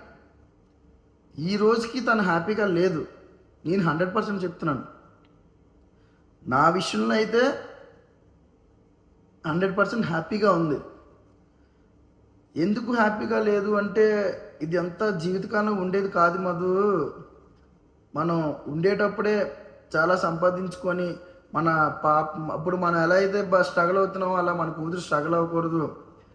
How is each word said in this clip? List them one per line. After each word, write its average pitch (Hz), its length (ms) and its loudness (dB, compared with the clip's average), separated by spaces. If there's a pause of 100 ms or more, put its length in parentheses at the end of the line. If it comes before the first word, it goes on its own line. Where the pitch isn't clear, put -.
(1400)
ఈ 180 180 -2
రోజుకి 233 440 2
తను 220 220 2
హ్యాపీగా 185 440 0
లేదు. 170 400 2 (600)
నేను 190 160 0
హండ్రెడ్ 170 340 0
పర్సెంట్ 202 280 -2
చెప్తున్నాను. 156 400 -4 (1600)
నా 147 240 4
విషయంలో 214 440 -2
అయితే 233 440 2 (1900)
హండ్రెడ్ 185 320 0
పర్సెంట్ 196 280 0
హ్యాపీగా 190 460 0
ఉంది. 160 280 0 (1800)
ఎందుకు 214 360 -2
హ్యాపీగా 220 460 0
లేదు 208 320 0
అంటే, 208 680 2 (240)
ఇది 165 140 -4
అంతా 180 340 -2
జీవితకాలం 196 640 -2
ఉండేది 190 320 -2
కాదు 175 300 2
మధు. 185 760 0 (1000)
మనం 160 400 0 (100)
ఉండేటప్పుడే 202 880 0 (400)
చాలా 170 200 4
సంపాదించుకొని 180 1000 -2 (380)
మన 156 500 2
పాప, 156 480 0
అప్పుడు 175 240 -2
మనం 170 260 0
ఎలా 165 120 4
అయితే 196 280 2
బ-, 185 200 4
స్ట్రగుల్ 180 360 2
అవుతున్నామో 190 380 0
అలా 175 180 0
మన 160 160 -4
కూతురు 160 300 -6
స్ట్రగుల్ 156 340 -2
అవ్వకూడదు. 165 640 -2 (380)